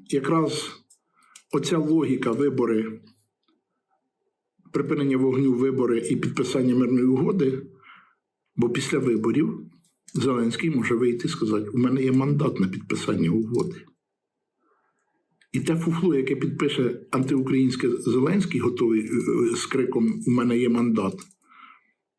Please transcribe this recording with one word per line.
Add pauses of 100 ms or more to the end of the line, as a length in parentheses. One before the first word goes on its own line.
якраз (800)
оця
логіка:
вибори, (1700)
припинення
вогню,
вибори
і
підписання
мирної
угоди, (920)
бо
після
виборів (420)
Зеленський
може
вийти
і
сказати:
"У
мене
є
мандат
на
підписання
угоди". (1700)
І
те
фуфло,
яке
підпише (100)
антиукраїнське
Зеленський,
готовий,
е,
з
криком:
"У
мене
є
мандат", (1040)